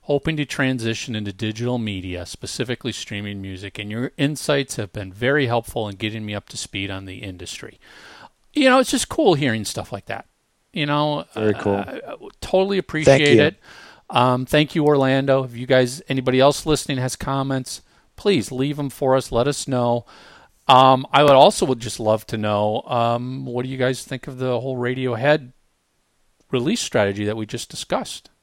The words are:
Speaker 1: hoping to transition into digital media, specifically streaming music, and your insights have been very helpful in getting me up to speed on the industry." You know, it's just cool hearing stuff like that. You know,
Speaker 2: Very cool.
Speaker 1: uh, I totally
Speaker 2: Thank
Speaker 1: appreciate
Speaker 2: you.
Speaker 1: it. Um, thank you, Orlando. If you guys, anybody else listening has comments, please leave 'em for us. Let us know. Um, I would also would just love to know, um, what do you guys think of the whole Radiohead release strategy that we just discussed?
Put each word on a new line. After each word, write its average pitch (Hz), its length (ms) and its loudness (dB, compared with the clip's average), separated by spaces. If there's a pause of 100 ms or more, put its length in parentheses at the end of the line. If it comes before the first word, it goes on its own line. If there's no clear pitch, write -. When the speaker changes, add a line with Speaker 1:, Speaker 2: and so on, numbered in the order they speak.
Speaker 1:
hoping 147 360 -2
to 147 80 -2
transition 127 680 -2
into 104 160 -6
digital 110 460 -4
media, 92 480 -6
specifically - 680 -8
streaming 101 500 -10
music, 95 380 -12
and 104 120 -10
your 117 260 -6
insights 139 600 -2
have 107 140 -8
been 95 220 -12
very 131 340 0
helpful 117 400 -2
in 101 80 -8
getting 107 300 -6
me 107 80 -8
up 101 160 -8
to - 80 -14
speed 95 320 -8
on 95 160 -10
the 92 140 -14
industry." - 600 -14 (720)
You 262 160 4
know, 262 120 6
it's 262 120 0
just - 180 -2
cool 226 260 4
hearing 120 280 -2
stuff - 300 -8
like 98 140 -12
that. 104 180 -10 (480)
You 156 120 -4
know, 147 380 -2 (100)
Speaker 2:
Very 107 200 0
cool. 101 220 0
Speaker 1:
uh, 101 300 -8
I - 100 -14 (260)
totally 285 400 0
Speaker 2:
Thank - 40 -18
Speaker 1:
appreciate 143 520 4
Speaker 2:
you. 143 60 6
Speaker 1:
it. 165 120 0 (540)
Um, 127 360 2
thank 151 300 0
you, 160 100 2
Orlando. 135 600 2
If 120 100 -14
you 120 100 -8
guys, 127 440 2
anybody 131 320 2
else 143 240 4
listening 151 320 -2
has 127 180 -4
comments, 135 680 -6 (360)
please 180 340 0
leave 139 260 -2
'em 143 120 -6
for 131 260 2
us. 131 160 -2
Let 123 160 2
us - 220 -4
know. 120 360 0 (640)
Um, 131 460 8
I 143 100 6
would 147 80 8
also 143 340 8
would 127 140 0
just 113 200 -8
love 107 280 0
to 117 100 -6
know, 107 500 0
um, 123 580 -2
what 123 180 -6
do 131 60 -8
you 131 80 -8
guys 127 260 -2
think - 240 -12
of 131 120 -14
the 127 200 -2
whole 131 180 -6
Radiohead 127 760 0 (1000)
release 139 300 0
strategy 101 420 0
that 104 140 -2
we 110 80 -6
just - 240 -10
discussed? - 600 -8 (140)